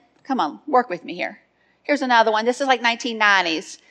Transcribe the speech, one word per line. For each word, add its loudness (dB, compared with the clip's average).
come -4
on, -4
work 2
with -10
me -12
here. -10
Here's -2
another 4
one. -2
This -2
is, 0
like, 2
nineteen -4
nineties. 0